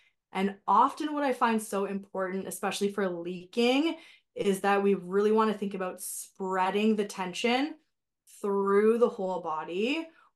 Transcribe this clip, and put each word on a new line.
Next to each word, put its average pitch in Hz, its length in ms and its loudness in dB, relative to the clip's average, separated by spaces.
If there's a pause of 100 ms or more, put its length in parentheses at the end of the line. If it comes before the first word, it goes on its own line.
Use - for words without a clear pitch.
(320)
And 196 240 -2 (120)
often 269 460 2
what 285 100 -2
I 262 100 2
find 226 280 0
so 202 240 -4
important, 190 640 -6
especially 202 440 -4
for 196 180 -2
leaking, 233 880 0 (400)
is 196 240 0
that 202 220 2
we 202 100 4
really 190 380 0
wanna 220 220 4
think 202 200 -6
about 185 280 -8
spreading 190 960 0
the 202 100 0
tension 240 680 -2 (640)
through 202 600 4
the 226 100 4
whole 185 320 -4
body 170 680 -4 (280)